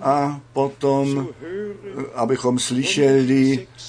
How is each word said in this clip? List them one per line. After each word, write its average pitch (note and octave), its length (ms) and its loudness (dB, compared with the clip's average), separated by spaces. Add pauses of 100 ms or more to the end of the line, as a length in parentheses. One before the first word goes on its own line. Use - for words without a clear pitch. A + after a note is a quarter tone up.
a C#3+ 400 0 (120)
potom, C#3 760 0 (840)
abychom B2 440 0
slyšeli, C3+ 1080 2 (220)